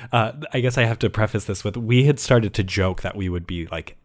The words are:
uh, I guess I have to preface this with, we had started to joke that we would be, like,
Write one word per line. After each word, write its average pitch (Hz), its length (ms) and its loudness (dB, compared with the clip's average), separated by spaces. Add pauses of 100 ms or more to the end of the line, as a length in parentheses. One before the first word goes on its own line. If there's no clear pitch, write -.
(120)
uh, 117 200 2 (200)
I 131 80 0
guess 123 180 0
I 120 60 4
have 113 160 0
to 107 100 2
preface 110 340 -2
this - 180 -6
with, 101 140 -6
we 120 280 4
had 143 140 4
started 113 360 2
to 104 100 0
joke 92 380 -2
that - 120 -6
we 95 140 -4
would 87 180 -4
be, 85 200 -6
like, 80 380 -12